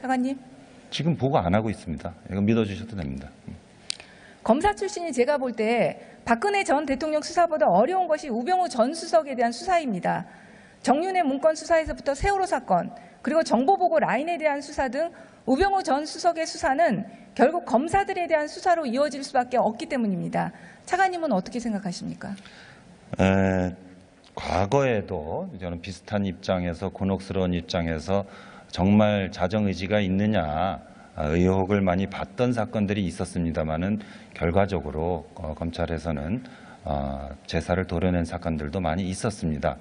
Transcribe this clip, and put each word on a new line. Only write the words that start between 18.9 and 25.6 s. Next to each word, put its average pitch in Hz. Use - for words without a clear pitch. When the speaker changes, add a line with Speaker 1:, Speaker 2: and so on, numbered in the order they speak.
Speaker 1:
수밖에 254
없기 220
때문입니다. 180
차관님은 359
어떻게 214
생각하십니까? 190
Speaker 2:
에, 95
과거에도 101
저는 87